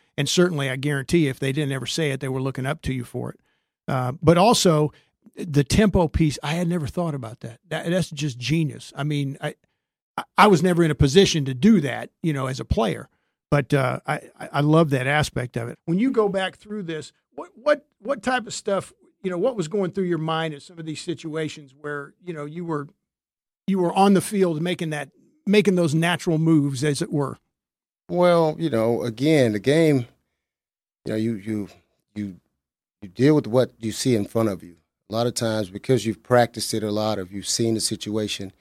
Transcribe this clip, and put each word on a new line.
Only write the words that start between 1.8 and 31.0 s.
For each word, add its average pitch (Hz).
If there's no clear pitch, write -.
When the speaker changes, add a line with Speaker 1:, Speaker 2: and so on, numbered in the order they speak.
Speaker 1:
say 156
it, 135
they 135
were 131
looking 131
up 147
to 135
you 127
for 120
it. -
Uh, 127
but 160
also, 175
the 147
tempo 190
piece, 151
I 147
had 175
never 170
thought 165
about 117
that. 117
That, 160
that's 175
just 139
genius. 127
I 139
mean, 143
I, 151
I, -
I 185
was 180
never 175
in 156
a 147
position 147
to 135
do 180
that, 120
you 160
know, 131
as 131
a 120
player. 190
But, 143
uh, 127
I, 147
I, -
I 143
love 156
that 131
aspect 135
of 117
it. 117
When 170
you 254
go 214
back 190
through 214
this, 160
what, 349
what, 285
what 247
type 247
of -
stuff, -
you 190
know, 180
what 233
was 170
going 185
through 196
your 170
mind 160
in 143
some 175
of 165
these 156
situations 156
where, 147
you 175
know, 147
you 165
were, 151
you 190
were 170
on 196
the 180
field 180
making 170
that, 147
making 202
those 170
natural 170
moves, 147
as 147
it -
were? 139
Speaker 2:
Well, 170
you 160
know, 113
again, 123
the 104
game, 143